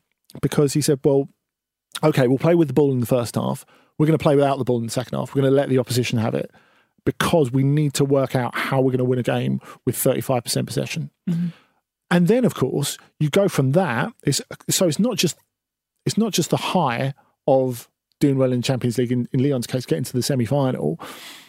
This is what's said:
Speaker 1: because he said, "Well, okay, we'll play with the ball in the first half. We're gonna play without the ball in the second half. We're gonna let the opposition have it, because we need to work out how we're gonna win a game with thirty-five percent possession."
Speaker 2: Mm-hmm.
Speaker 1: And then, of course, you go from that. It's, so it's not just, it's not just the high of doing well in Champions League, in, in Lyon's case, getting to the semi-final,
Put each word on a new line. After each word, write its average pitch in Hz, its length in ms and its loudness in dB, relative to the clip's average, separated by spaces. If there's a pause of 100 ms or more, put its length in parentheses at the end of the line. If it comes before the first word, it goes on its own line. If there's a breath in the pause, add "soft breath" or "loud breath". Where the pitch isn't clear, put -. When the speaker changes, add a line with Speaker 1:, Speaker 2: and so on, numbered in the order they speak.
(400)
Speaker 1:
because 143 340 2
he 151 60 0
said, 139 220 0
"Well, 139 260 2 (760)
okay, 143 260 4
we'll 131 100 2
play 165 160 2
with 170 140 4
the 131 60 -6
ball 143 180 4
in 127 80 0
the 117 60 -2
first 120 280 0
half. 131 300 -4 (340 soft breath)
We're 156 80 2
gonna 156 120 4
play 147 180 4
without 139 220 2
the 127 60 -4
ball 123 140 0
in 117 60 -4
the 117 80 -8
second 135 260 -6
half. 131 160 -6
We're 135 80 0
gonna 135 120 4
let 139 140 2
the 127 100 2
opposition 120 400 -2
have 110 160 -2
it, - 160 -6 (540 soft breath)
because 135 460 0
we 135 140 2
need 143 300 0
to 143 100 2
work 135 320 0
out 120 180 -2
how - 260 -2
we're 131 120 2
gonna 127 120 0
win 127 140 0
a 120 60 -2
game 131 360 -2 (240 loud breath)
with 123 120 -2
thirty-five 131 480 0
percent 131 240 -4
possession." 143 420 -6 (180)
Speaker 2:
Mm-hmm. 170 200 -2 (640 loud breath)
Speaker 1:
And 175 180 4
then, 240 160 4
of 175 100 2
course, 135 420 -4 (220 soft breath)
you 151 100 0
go 196 200 4
from 135 240 0
that. 165 400 0 (100)
It's, - 180 0 (280)
so 185 180 0
it's 156 140 0
not 220 160 0
just, 147 200 0 (680)
it's - 120 -4
not 214 140 0
just - 180 -2
the 156 60 2
high 135 560 -2 (340 soft breath)
of 131 420 0 (320)
doing 139 180 4
well 131 140 2
in 123 100 0
Champions 123 360 -2
League, 123 120 0
in, 123 220 -2
in 127 100 2
Lyon's 131 240 0
case, 127 180 -4
getting 160 200 -2
to - 80 -10
the 123 100 0
semi-final, 139 760 0 (480 loud breath)